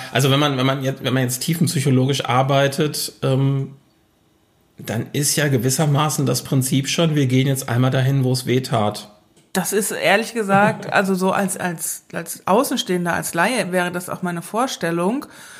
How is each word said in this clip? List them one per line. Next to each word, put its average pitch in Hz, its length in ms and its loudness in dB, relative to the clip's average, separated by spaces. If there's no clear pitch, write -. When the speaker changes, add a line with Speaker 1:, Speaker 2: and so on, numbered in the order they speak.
Speaker 1:
also 131 180 2
wenn 139 100 4
man, 143 180 0
wenn 127 80 2
man 135 180 0
jetzt, 135 180 -6
wenn 127 120 -2
man 131 80 2
jetzt 123 180 -2
tiefenpsychologisch 135 840 0
arbeitet, 139 840 0
ähm, 135 540 0
dann 107 340 -6
ist 143 240 -2
ja 147 120 2
gewissermaßen 139 800 2
das 127 160 0
Prinzip 135 460 0
schon, 160 260 2
wir 143 120 2
gehen 127 200 2
jetzt 135 220 -2
einmal 123 220 2
dahin, 131 340 2
wo 127 80 2
es 127 140 -2
weh 123 140 2
tat. 107 500 -2
Speaker 2:
Das 185 200 -2
ist 202 180 0
ehrlich 202 440 2
gesagt, 208 520 2
Speaker 1:
<laughs> - 60 -6
Speaker 2:
also 196 220 2
so 190 180 0
als, 190 240 0
als, - 560 -6
als - 340 -10
Außenstehender, 185 680 0
als - 220 -4
Laie 180 380 0
wäre 180 200 0
das 175 160 -6
auch - 140 -8
meine 175 200 -4
Vorstellung 208 840 -2